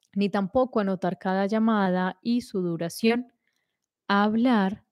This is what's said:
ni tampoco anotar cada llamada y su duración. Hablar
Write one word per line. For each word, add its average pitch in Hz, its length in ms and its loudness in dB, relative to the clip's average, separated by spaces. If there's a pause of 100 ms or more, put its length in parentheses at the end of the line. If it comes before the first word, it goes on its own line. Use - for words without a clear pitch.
(160)
ni 202 140 0
tampoco 226 500 -2
anotar 190 400 -2
cada 190 260 -2
llamada 196 760 0
y 240 200 -2
su 202 200 -6
duración. 180 680 -2 (760)
Hablar 214 840 2